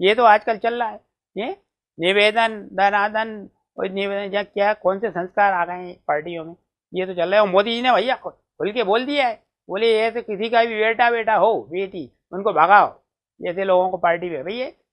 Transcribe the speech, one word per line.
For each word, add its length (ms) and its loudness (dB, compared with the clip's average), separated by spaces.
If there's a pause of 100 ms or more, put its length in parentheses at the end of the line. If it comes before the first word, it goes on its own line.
ये 140 4
तो 80 4
आजकल 340 4
चल 160 -2
रहा 160 -4
है, 100 -14 (380)
ये 200 -8 (420)
निवेदन, 760 0
धनादन 760 -2 (300)
और 100 -4
निवेदन, 460 -4
या 80 -2
क्या, 300 -2
कौन 260 -2
से 100 -4
संस्कार 440 0
आ 120 -2
गए 220 -10
हैं 80 -16
पार्टियों 500 -6
में, 100 -16 (380)
ये 120 -4
तो 80 -8
चल 160 -2
रहा 60 2
है। 60 8
और 60 4
मोदी 280 2
जी 60 -4
ने 100 2
भैया 240 2
खु-, 140 -10
खुल 420 -8
के 120 -2
बोल 220 0
दिया 220 0
है, 160 -8 (260)
बोले, 300 0
"ऐसे 220 -2
किसी 280 -6
का 140 4
भी 120 -4
बेटा, 360 2
बेटा 240 0
हो, 360 2
बेटी, 400 -8 (200)
उनको 220 -4
भगाओ, 460 4 (480)
ऐसे 160 -4
लोगों 260 2
को 80 -6
पार्टी 320 -2
में।" 140 -8
भैया, 240 -8 (240)